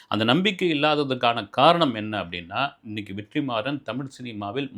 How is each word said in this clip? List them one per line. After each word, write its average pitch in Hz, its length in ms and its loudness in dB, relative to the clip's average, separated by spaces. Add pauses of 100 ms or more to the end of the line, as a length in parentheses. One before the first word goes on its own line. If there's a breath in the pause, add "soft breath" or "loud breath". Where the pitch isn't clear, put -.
அந்த 104 160 0
நம்பிக்கை 180 480 2
இல்லாததுக்கான 131 800 0
காரணம் 156 440 6
என்ன 107 300 -4
அப்படின்னா, 90 580 -6
இன்னைக்கு 107 320 -8
வெற்றிமாறன் 131 680 -4
தமிழ் 127 240 -6
சினிமாவில் 120 720 -8